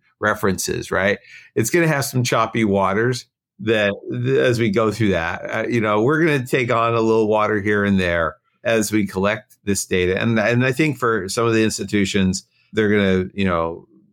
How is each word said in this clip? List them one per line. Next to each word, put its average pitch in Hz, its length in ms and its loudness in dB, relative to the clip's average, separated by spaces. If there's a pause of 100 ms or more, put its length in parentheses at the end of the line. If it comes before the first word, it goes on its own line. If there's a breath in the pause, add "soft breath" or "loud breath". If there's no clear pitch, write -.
(200)
references, 95 720 -2
right? 95 280 0 (360 loud breath)
It's 120 140 0
gonna 170 180 2
have 143 160 0
some 127 200 -2
choppy 113 420 0
waters 98 600 0 (340)
that 104 340 0 (180)
th-, 127 260 -2
as 127 220 2
we 117 100 2
go 107 220 2
through 101 200 0
that, 85 380 -2
uh, 110 160 -4
you 117 140 0
know, 107 240 2
we're 151 160 2
gonna 147 260 0
take 123 280 0
on 117 200 2
a 113 60 2
little 110 300 2
water 107 320 2
here 104 240 0
and 98 120 4
there 85 380 0 (300)
as 113 260 0
we 104 160 0
collect 98 560 -4
this 101 220 -4
data. 92 360 0
And, 113 160 0
and 120 280 2
I 131 80 0
think 151 240 -2
for 110 320 -2
some 117 180 -2
of 113 60 0
the 110 100 4
institutions, 98 800 -2 (300)
they're 107 160 0
gonna, 95 440 2
you 98 120 -2
know, 82 420 -2 (260)